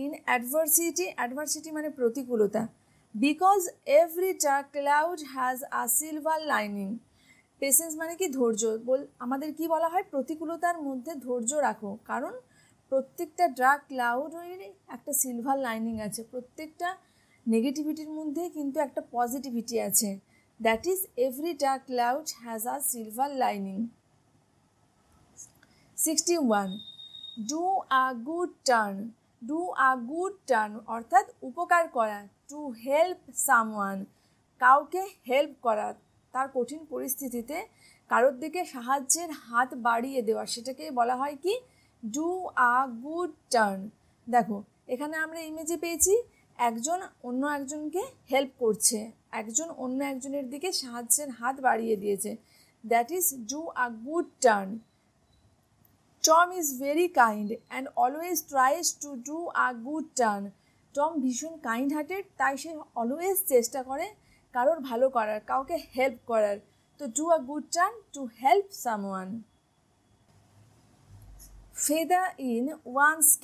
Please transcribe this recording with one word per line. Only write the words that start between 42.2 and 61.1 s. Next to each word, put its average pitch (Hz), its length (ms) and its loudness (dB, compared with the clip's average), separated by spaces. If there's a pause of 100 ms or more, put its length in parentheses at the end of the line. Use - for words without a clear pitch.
a - 20 4 (300)
good 320 260 -4 (240)
turn। 202 240 4 (560)
দেখো, 233 220 2 (360)
এখানে 294 220 -6 (100)
আমরা 320 140 -10 (100)
ইমেজে 320 340 -6
পেয়েছি 339 300 2 (560)
একজন 240 300 -4 (280)
অন্য 247 160 -2 (140)
একজনকে 302 440 -6 (300)
help 269 200 0 (120)
করছে, 220 360 2 (420)
একজন 226 260 -4 (160)
অন্য 254 160 -4 (120)
একজনের 269 420 -8
দিকে 302 160 -6 (120)
সাহায্যের 240 480 -2 (100)
হাত 254 160 -2 (120)
বাড়িয়ে 226 360 2
দিয়েছে। 202 280 -2 (600)
That 240 260 4
is 359 80 0 (280)
do 302 80 -6 (240)
a - 20 -4 (200)
good 320 200 -2 (180)
turn। 202 240 6 (1600)
Tom 330 200 8 (140)
is 302 60 0 (180)
very 311 220 4 (140)
kind 214 280 4 (260)
and 262 100 -6 (180)
always 320 340 0 (160)
tries 277 340 4 (160)
to 294 60 -10 (220)
do 311 80 -6 (280)
a - 20 2 (180)
good 311 200 -4 (140)
turn। 208 220 2 (520)
Tom 294 160 2 (140)